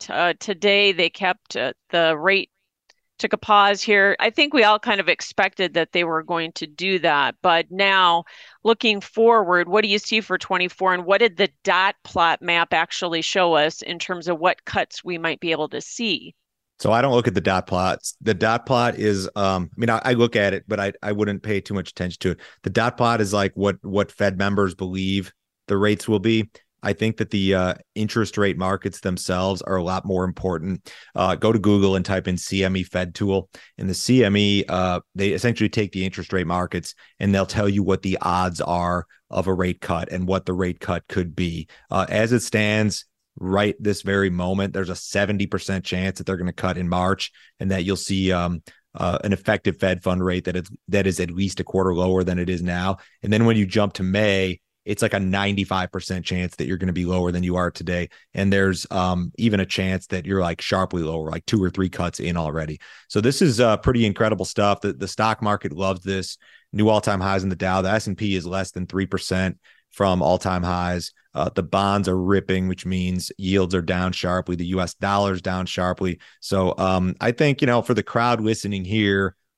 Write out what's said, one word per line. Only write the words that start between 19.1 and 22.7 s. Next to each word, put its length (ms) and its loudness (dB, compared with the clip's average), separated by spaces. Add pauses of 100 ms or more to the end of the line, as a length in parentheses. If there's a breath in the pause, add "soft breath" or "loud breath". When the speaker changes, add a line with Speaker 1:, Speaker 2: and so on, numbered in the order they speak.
Speaker 2:
um, 360 0
I 80 -16
mean, 120 0
I, 120 0
I 100 2
look 220 2
at 200 2
it, 120 -8
but 120 -2
I, 140 -2 (100)
I 80 -4
wouldn't 320 -2
pay 180 -2
too 140 -8
much 160 -6
attention 300 -6
to 100 0
it. 80 -6 (240 loud breath)
The 80 -2